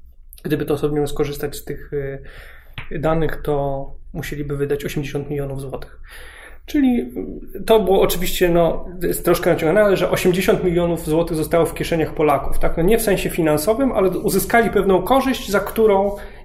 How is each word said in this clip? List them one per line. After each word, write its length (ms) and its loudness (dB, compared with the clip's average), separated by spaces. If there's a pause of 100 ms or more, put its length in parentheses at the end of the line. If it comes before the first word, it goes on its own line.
(440)
gdyby 220 0
to 80 0
osobie 340 0
skorzystać 480 -4
z 100 -12
tych, 260 -10 (1000)
e, 80 -4
danych, 440 0
to 420 -2 (280)
musieliby 440 -6
wydać 280 -2
osiemdziesiąt 440 -6
milionów 320 -6
złotych. 380 -12 (680)
Czyli 480 2 (520)
to 140 6
było 220 2
oczywiście, 480 2
no, 360 2 (180)
jest 220 -4
troszkę 240 2
naciągane, 320 2
ale 160 4
że 120 0
osiemdziesiąt 540 2
milionów 420 0
złotych 320 0
zostało 280 2
w 80 -2
kieszeniach 400 -2
Polaków, 460 2
tak? 180 2
No, 60 2
nie 140 6
w 40 -4
sensie 280 0
finansowym, 600 2
ale 180 2
uzyskali 600 0
pewną 320 2
korzyść, 500 0
za 80 2
którą 560 2 (300)